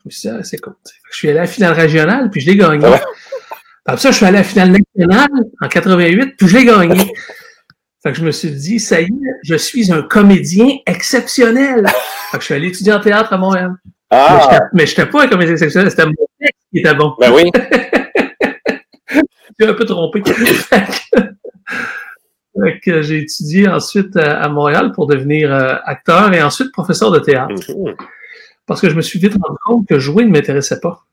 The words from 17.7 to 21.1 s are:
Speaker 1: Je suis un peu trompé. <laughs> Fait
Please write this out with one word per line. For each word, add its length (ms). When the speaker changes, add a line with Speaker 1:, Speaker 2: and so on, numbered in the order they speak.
Speaker 1:
Je 60
suis 60
un 40
peu 120
trompé. 360
<laughs> 40
Fait 580